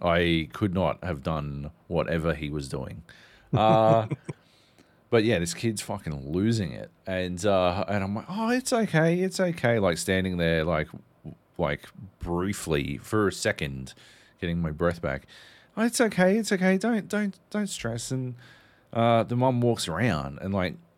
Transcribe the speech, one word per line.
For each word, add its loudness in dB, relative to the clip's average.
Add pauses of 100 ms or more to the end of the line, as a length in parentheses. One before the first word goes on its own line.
I 2
could -2
not 0
have -6
done -6 (160)
whatever 0
he -6
was -6
doing. -10 (500)
Uh, 6 (500)
<laughs> -20
but 4
yeah, 4
this -2
kid's -4
fucking -8
losing 0
it, -12 (160)
and, -4
uh, 4
and 0
I'm -4
like, -6
"Oh, -4
it's 0
okay, 2
it's -2
okay." 2
Like, 2
standing 0
there, 2
like, 0
w-, -18 (220)
like, -2 (320)
briefly -2
for 0
a 0
second, -4 (480)
getting -2
my -2
breath -2
back. -4 (520)
"Oh, 0
it's -2
okay, 4
it's -2
okay. 2
Don't, -2
don't, -2 (140)
don't -4
stress." -6
And, -4 (560)
uh, 4
the -2
mum 2
walks 2
around, -2
and, -4
like, 0 (220)